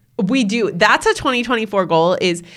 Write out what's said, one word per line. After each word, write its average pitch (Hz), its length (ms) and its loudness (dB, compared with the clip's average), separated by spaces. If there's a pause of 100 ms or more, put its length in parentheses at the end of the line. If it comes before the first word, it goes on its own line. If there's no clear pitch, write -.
(160)
We 254 260 0
do. 208 300 -2
That's 214 340 2
a 440 80 2
twenty 247 300 -2
twenty-four 220 420 -2
goal 165 340 2
is 170 220 -2 (140)